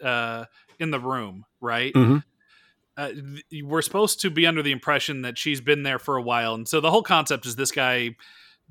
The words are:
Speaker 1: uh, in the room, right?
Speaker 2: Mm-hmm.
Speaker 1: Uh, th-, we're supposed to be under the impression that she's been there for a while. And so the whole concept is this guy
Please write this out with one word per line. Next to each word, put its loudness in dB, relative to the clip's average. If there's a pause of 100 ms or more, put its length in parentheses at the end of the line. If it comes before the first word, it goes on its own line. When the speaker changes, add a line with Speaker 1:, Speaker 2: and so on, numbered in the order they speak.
Speaker 1:
uh, -2 (340)
in -4
the -2
room, -6 (160)
right? -2
Speaker 2:
Mm-hmm. 8 (800)
Speaker 1:
Uh, -6
th-, -14
we're -2
supposed 0
to 0
be 2
under 2
the 0
impression 0
that -8
she's -4
been 2
there -2
for -2
a -2
while. 0
And -8
so 2
the 4
whole 2
concept 2
is -6
this -2
guy 0 (540)